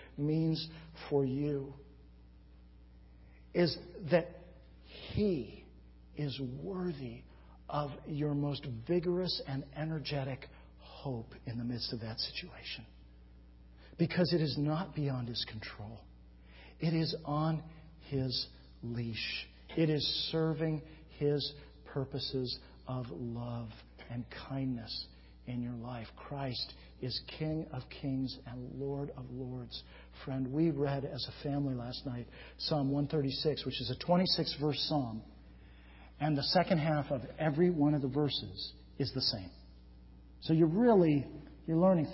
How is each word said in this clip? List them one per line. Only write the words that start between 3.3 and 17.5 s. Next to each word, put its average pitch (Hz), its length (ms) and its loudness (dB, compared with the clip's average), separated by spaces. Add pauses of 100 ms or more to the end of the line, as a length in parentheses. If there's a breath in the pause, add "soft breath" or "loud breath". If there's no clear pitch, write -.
is 175 240 4 (340)
that 170 180 4 (840)
He 131 500 0 (540)
is 139 220 -2 (220)
worthy 160 600 -4 (480 soft breath)
of 147 220 0 (140)
your 147 280 0
most 143 340 -2 (200)
vigorous 175 600 0
and 135 160 -2 (140)
energetic 147 720 -4 (320 loud breath)
hope - 540 -8 (120)
in 117 120 -4
the 120 60 -2
midst 120 300 -2
of 113 80 -4
that 113 180 -8
situation. - 640 -8 (1120 loud breath)
Because 170 360 4
it 170 80 4
is 143 160 2
not 151 360 0
beyond 131 360 -2
His 117 200 -4
control. 107 520 -10 (800 loud breath)
It 160 140 2
is 165 220 2 (100)
on 151 380 0 (460 loud breath)